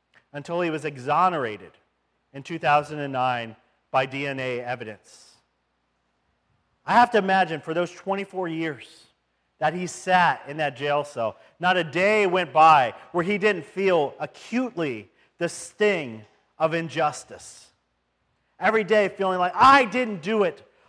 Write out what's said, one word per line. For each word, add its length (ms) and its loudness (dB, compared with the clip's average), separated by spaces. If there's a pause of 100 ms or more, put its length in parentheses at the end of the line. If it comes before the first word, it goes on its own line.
(340)
until 260 -6
he 100 0
was 140 -4
exonerated 880 -2 (640)
in 100 -14
two 160 -10
thousand 400 0
and 140 -6
nine 420 -4 (360)
by 140 2
D 220 -6
N 140 -6
A 180 -4
evidence. 640 -12 (1700)
I 40 2
have 180 6
to 60 2
imagine 420 2
for 140 -8
those 180 -2
twenty-four 560 -6
years 600 -8 (520)
that 140 0
he 140 -6
sat 600 2
in 80 -10
that 220 -4
jail 260 0
cell, 320 -4 (240)
not 160 2
a 80 0
day 440 2
went 260 -2
by 400 6 (180)
where 140 0
he 120 0
didn't 280 0
feel 560 0
acutely 880 -6 (280)
the 120 -4
sting 720 -2 (340)
of 160 0
injustice. 1000 -6 (840)
Every 280 0
day 240 2
feeling 280 -2
like, 160 0
"I 300 8
didn't 380 -4
do 220 0
it. 220 -4 (240)